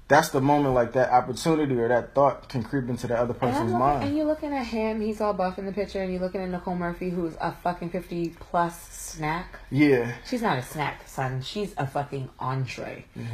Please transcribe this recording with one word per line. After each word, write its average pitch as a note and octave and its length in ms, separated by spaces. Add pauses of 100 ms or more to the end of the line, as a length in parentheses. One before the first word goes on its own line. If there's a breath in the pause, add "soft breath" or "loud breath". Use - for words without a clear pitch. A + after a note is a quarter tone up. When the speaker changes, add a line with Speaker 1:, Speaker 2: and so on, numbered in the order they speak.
Speaker 1:
that's D#3 220
the C#3 120
moment, C#3+ 320
like, A#2+ 200
that B2+ 180
opportunity C3 680
or A#2 80
that A#2 280
thought C3+ 340
can B2 140
creep B2 260
into B2 160
the A#2+ 140
other A#2+ 200
Speaker 2:
And - 40
I'm B2 80
Speaker 1:
person's A2+ 220
Speaker 2:
looking, - 60
Speaker 1:
mind. - 240
Speaker 2:
and C#4+ 140
you're D4+ 80
looking D4+ 300
at C4 100
him, A3 360
he's G#3+ 200
all G#3 120
buff F#3 260
in G3 80
the G3 40
picture, F#3+ 300
and F#3 100
you're F3+ 100
looking F#3 200
at F#3 80
Nicole F3+ 260
Murphy, F3 360
who's E3+ 280
a D#3+ 120
fucking F3 380
fifty F3 400 (100)
plus E3+ 400 (120)
snack. D#3+ 680 (100)
Speaker 1:
Yeah. C3 420 (160)
Speaker 2:
She's B3 140
not F#3+ 160
a B2+ 60
snack, - 440
son. C3 360
She's G#3 340
a C#3 80
fucking C3+ 440 (100)
entree. B2+ 640 (100)
Speaker 1:
Yeah. A#2 80 (100)